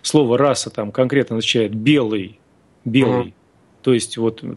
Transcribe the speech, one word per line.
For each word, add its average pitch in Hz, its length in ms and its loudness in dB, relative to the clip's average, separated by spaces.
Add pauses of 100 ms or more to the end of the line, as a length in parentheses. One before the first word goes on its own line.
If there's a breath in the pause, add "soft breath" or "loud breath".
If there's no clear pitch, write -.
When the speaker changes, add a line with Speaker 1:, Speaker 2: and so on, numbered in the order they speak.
Speaker 1:
слово 123 360 2
«раса» 135 320 0
там 104 240 -8
конкретно 127 440 0
означает 110 380 0
«белый», 110 640 0 (460)
«белый», 123 400 2
Speaker 2:
Мгм. 90 80 -14 (480)
Speaker 1:
то 131 120 2
есть - 240 -2
вот 113 240 -2 (140)